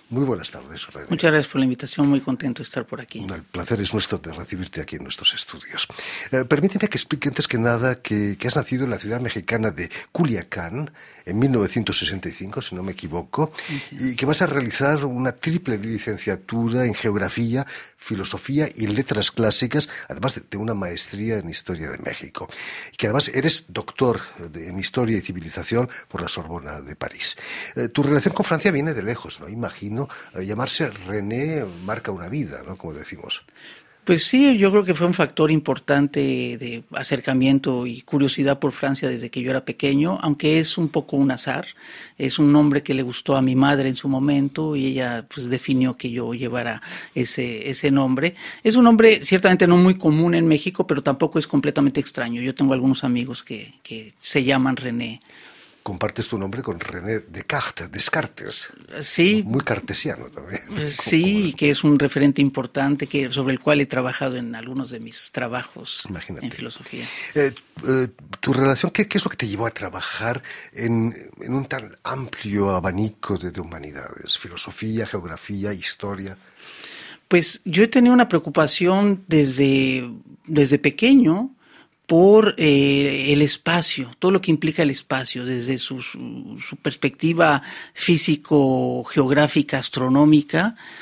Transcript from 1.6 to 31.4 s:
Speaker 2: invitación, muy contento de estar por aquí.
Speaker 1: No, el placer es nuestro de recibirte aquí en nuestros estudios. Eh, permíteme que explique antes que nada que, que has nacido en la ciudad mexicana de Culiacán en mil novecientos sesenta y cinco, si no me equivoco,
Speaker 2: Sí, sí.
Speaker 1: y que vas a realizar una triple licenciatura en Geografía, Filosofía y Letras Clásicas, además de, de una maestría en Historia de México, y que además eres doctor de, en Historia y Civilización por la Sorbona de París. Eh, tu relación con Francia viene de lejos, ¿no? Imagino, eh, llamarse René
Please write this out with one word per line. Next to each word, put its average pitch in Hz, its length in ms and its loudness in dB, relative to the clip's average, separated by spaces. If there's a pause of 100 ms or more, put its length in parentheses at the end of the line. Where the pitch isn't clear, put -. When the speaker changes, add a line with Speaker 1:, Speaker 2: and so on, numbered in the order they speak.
Speaker 2:
invitación, 131 420 -2
muy 139 140 4
contento 131 380 -6
de 135 40 -10
estar 120 220 -8
por 120 160 -12
aquí. 117 180 -16
Speaker 1:
No, 95 160 -8
el 80 80 -12
placer 101 380 -4
es 95 100 -2
nuestro 101 280 -2
de 82 120 -12
recibirte 90 480 -10
aquí - 160 -10
en 73 80 -12
nuestros - 300 -4
estudios. - 520 -10 (460)
Eh, 127 140 0
permíteme 175 420 2
que - 100 -6
explique - 300 -4
antes 135 220 -2
que 127 80 -2
nada 120 440 0
que, 104 380 -2
que - 80 -6
has 123 80 0
nacido 131 300 -2
en 123 60 -2
la 101 80 -4
ciudad 113 200 -6
mexicana 110 520 -2
de 87 200 -8 (220)
Culiacán 110 800 -4 (340)
en 92 140 -4
mil 135 120 2
novecientos 107 480 0
sesenta 92 300 -6
y - 20 -8
cinco, 95 300 -10
si - 120 -10
no 92 100 -8
me 95 100 -8
equivoco, 92 580 -6 (160)
Speaker 2:
Sí, 143 220 -8
sí. 131 220 -6
Speaker 1:
y 120 40 -8
que 135 100 -4
vas 151 160 2
a 180 60 2
realizar 139 560 0
una 127 300 -2
triple 160 440 -2
licenciatura 113 1080 -2
en 113 100 0
Geografía, 104 220 -2 (800)
Filosofía 135 800 -4
y 110 120 -4
Letras 104 440 -2
Clásicas, 117 580 2 (180)
además 131 280 -4
de, 113 140 -14
de - 60 -10
una 110 180 -4
maestría 101 680 -6
en 85 100 -8
Historia 80 400 -8
de - 80 -10
México, - 500 -10 (460)
y - 20 -20
que - 120 0
además 123 260 2
eres 147 340 0
doctor 110 540 -2 (160)
de, 85 320 -14
en 92 100 -8
Historia 113 380 0
y 92 40 -4
Civilización 92 680 -4 (180)
por 87 140 -8
la 87 80 -4
Sorbona 78 500 -8
de 71 160 -16
París. - 400 -6 (400)
Eh, 117 140 -4
tu 147 140 0
relación 143 300 2
con - 120 0
Francia 175 260 2
viene 151 220 0
de 110 100 -4
lejos, 110 380 -8
¿no? 76 80 -16
Imagino, 110 580 -8 (280)
eh, 92 100 -8
llamarse 117 440 -2
René 107 760 -6 (180)